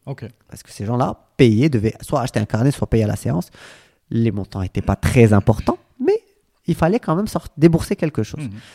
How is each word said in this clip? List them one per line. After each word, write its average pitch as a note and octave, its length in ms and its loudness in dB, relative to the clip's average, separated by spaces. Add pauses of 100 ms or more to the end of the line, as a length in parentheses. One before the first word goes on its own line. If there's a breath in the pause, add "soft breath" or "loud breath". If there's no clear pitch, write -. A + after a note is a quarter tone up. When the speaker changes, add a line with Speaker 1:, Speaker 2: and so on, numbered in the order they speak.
Speaker 1:
Ok. C#3 200 -12 (240)
Speaker 2:
Parce - 140 -20
que - 80 -20
ces - 140 -10
gens-là D3 520 -4
payaient, B2 320 6
devaient A2+ 320 -2
soit C#3+ 200 -4
acheter B2 180 -4
un G#2+ 60 -2
carnet, A#2+ 260 0
soit - 180 -4
payer A2+ 160 2
à - 20 0
la G#2 80 -2
séance. E3 340 -6 (600 loud breath)
Les A2+ 220 0
montants G2 300 -8
n'étaient F#2 200 -6
pas G2 160 -2
très A#2 360 4
importants, - 440 2 (220)
mais G4 220 0 (460)
il E3+ 80 0
fallait F3+ 240 2
quand - 160 -2
même G#3 120 -2
sorte-, - 300 -8
débourser D#3+ 380 4
quelque D3+ 280 -4
chose. - 200 -10
Speaker 1:
Mhm. A#2 80 -8 (240 loud breath)